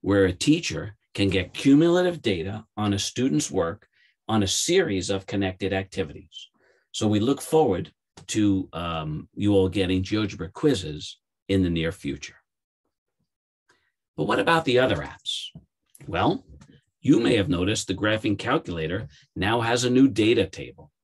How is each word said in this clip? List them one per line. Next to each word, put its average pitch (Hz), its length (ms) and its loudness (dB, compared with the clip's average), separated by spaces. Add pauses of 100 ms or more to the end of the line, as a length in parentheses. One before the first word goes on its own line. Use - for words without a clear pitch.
where 98 260 4
a 87 60 2
teacher 123 640 -2 (180)
can 101 140 0
get 90 260 -2
cumulative 170 640 4
data 98 440 -4 (120)
on 104 160 0
a 98 60 0
student's 147 520 -2
work 85 360 -4 (420)
on 110 140 2
a 95 60 0
series 131 640 0
of 98 160 -4
connected 95 460 -2
activities. 92 800 -8 (420)
So - 140 -4
we 104 140 2
look 135 200 0
forward 113 520 0 (360)
to, 101 440 0
um, 80 600 -6
you 101 200 0
all 95 140 4
getting 92 340 0
GeoGebra 107 500 -4
quizzes 90 680 -4 (280)
in 98 140 2
the 87 80 2
near 82 220 -2
future. - 440 -10 (1800)
But 151 80 -2
what 196 160 0
about 165 240 2
the 123 140 4
other 127 180 2
apps? - 520 -10 (580)
Well, 170 380 -2 (560)
you - 200 4
may 285 160 2
have 101 120 0
noticed 92 380 -2
the 95 80 -4
graphing 104 440 -2
calculator 92 680 -4 (280)
now 107 240 0
has 117 240 0
a 123 60 2
new 131 180 6
data 110 380 2
table. - 440 -16 (140)